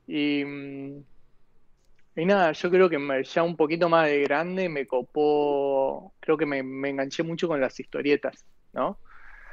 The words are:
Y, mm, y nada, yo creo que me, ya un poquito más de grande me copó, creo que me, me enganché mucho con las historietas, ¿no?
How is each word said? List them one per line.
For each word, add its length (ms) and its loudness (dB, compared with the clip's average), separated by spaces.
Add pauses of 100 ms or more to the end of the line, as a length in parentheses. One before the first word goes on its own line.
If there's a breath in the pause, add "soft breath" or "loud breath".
Y, 380 -2
mm, 580 -12 (1120)
y 100 -2
nada, 280 4
yo 180 -4
creo 180 6
que 100 0
me, 240 -2
ya 200 0
un 140 -2
poquito 320 2
más 180 6
de 140 2
grande 480 0
me 180 -4
copó, 1300 0
creo 160 2
que 80 -2
me, 180 -2
me 260 -6
enganché 340 -4
mucho 240 -4
con 120 -2
las 200 -2
historietas, 680 -2 (280)
¿no? 240 -4 (560 soft breath)